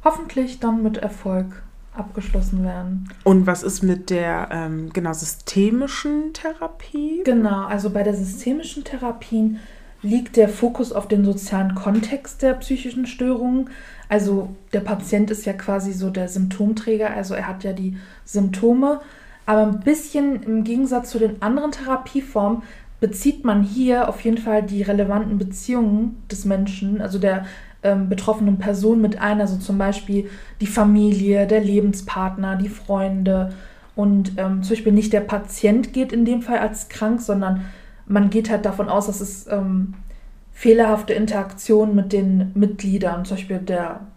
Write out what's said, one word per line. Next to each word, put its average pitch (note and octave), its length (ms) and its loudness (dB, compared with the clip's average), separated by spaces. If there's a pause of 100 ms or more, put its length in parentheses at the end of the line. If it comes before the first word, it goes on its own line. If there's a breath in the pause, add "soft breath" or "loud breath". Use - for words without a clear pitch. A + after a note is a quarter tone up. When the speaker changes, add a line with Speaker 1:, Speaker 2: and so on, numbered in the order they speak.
Speaker 1:
hoffentlich D#4+ 560 -2
dann A3+ 220 0
mit A3 160 0
Erfolg F#3 640 -6 (340)
abgeschlossen F#3+ 680 -2
werden. F#3 460 -4 (140)
Speaker 2:
Und F#3+ 220 6
was F3+ 160 -2
ist - 220 -4
mit F#3 260 0
der, E3+ 420 -2
ähm, D#3+ 400 -6
genau, E3+ 220 -4
systemischen C#4 1200 -2
Therapie? D#4+ 920 -6
Speaker 1:
Genau, G#3+ 420 2
also G3+ 260 -2
bei G3+ 100 0
der G3+ 140 2
systemischen C4+ 680 -6
Therapie A#3 760 -2 (440 loud breath)
liegt A#3 360 -2
der G#3+ 120 8
Fokus A#3 420 -2
auf - 160 -4
den G3+ 180 4
sozialen F#3+ 480 0
Kontext A3 680 -2
der C4 140 4
psychischen B3+ 500 -4
Störungen. B3+ 640 -2 (400 loud breath)
Also G3 460 0 (180)
der G3+ 80 0
Patient G#3 500 0
ist G#3 140 -6
ja G3 80 -4
quasi G3 400 -4
so F#3 160 -2
der F#3 180 -4
Symptomträger, G#3+ 880 0
also F#3+ 200 -6
er F#3 120 -6
hat F#3+ 160 -10
ja G3 100 -4
die F#3+ 240 -6 (280 loud breath)
Symptome. A#3 720 2 (480 loud breath)
Aber G#3+ 160 4
ein G#3 160 0
bisschen C#4+ 640 0
im A3 200 0
Gegensatz B3 480 0
zu A#3 80 -4
den G#3+ 220 0
anderen C#4+ 300 0
Therapieformen C4 920 -2 (360 loud breath)
bezieht - 460 0
man G#3 180 4
hier B3 460 2
auf - 120 -6
jeden A3+ 180 2
Fall G#3+ 240 2
die G3+ 180 -2
relevanten G3+ 560 0
Beziehungen A3 840 0 (100)
des - 140 -8
Menschen, G3 560 0
also F#3+ 180 -4
der, F#3+ 260 0 (380 loud breath)
ähm, G3 260 2
betroffenen G3+ 480 2
Person G3+ 440 2
mit - 200 0
ein, G#3 200 0
also F#3 160 0
zum G3 200 -2
Beispiel G3+ 520 -2 (320 loud breath)
die G#3 60 0
Familie, G3+ 800 4
der G#3+ 160 4
Lebenspartner, F#3+ 960 0
die G3 140 0
Freunde. F#3+ 840 0 (420 loud breath)
Und, G3+ 420 4
ähm, F#3+ 260 0
zum F#3+ 120 -4
Beispiel A3 180 2
nicht G#3+ 200 4
der G#3 80 4
Patient G#3 720 0
geht C4 180 0
in A#3 140 4
dem A#3+ 160 2
Fall A#3+ 160 -2
als G#3+ 320 -4
krank, A3+ 320 -2
sondern F#3+ 440 0 (420 loud breath)
man G3+ 240 4
geht A3 180 0
halt G#3+ 160 0
davon F#3+ 240 -2
aus, G#3 160 0
dass G3+ 160 -6
es, - 300 -12
ähm, F#3+ 420 0 (600 soft breath)
fehlerhafte A3 600 4
Interaktionen G#3+ 840 2
mit F#3+ 180 2
den F#3+ 420 2
Mitgliedern, F#3+ 680 0
zum G3 120 -6
Beispiel F#3 220 -6
der F3 400 -4 (180)